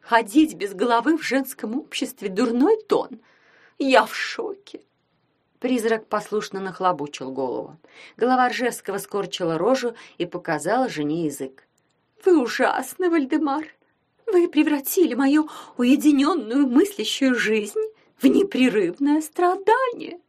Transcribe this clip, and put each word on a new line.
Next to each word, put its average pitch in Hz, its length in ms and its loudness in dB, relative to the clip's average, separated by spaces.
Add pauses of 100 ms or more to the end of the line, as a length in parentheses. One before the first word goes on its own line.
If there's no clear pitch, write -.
Ходить 233 540 2
без 196 180 -8
головы 233 420 2
в 302 60 -6
женском 254 560 -4
обществе — - 520 -8
дурной 247 580 2
тон. - 340 -2 (560)
Я 262 300 2
в - 80 -12
шоке». - 680 -10 (760)
Призрак 226 480 -2
послушно 208 520 -6
нахлобучил 165 720 -4
голову. 127 460 -6 (400)
Голова 247 320 2
Ржевского 233 480 -6
скорчила 175 640 -4
рожу 240 340 0 (240)
и - 80 -20
показала 180 640 -2
жене 151 360 -4
язык. 135 420 -10 (580)
«Вы 339 160 6
ужасны, 262 680 -2
Вальдемар. 302 560 -2 (640)
Вы 349 160 4
превратили 294 680 2
мою 285 340 2 (280)
уединенную 277 920 4
мыслящую 262 680 2
жизнь 208 460 -2 (400)
в 254 40 -2
непрерывное 269 960 2
страдание. 392 1080 0